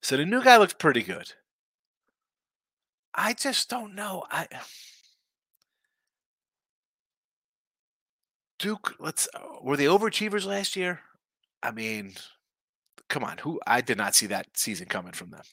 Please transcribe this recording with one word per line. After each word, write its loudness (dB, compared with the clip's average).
So -2
the 0
new 0
guy 12
looks 8
pretty 4
good. -8
I 0
just -2
don't -8
know. -6
I, -4
Duke, -4
let's, -4
were 0
they 4
overachievers 4
last -4
year? -4
I -4
mean, -8
come -4
on, -8
who, -6
I 4
did -2
not 0
see 4
that -6
season -6
coming -8
from -14
them. -20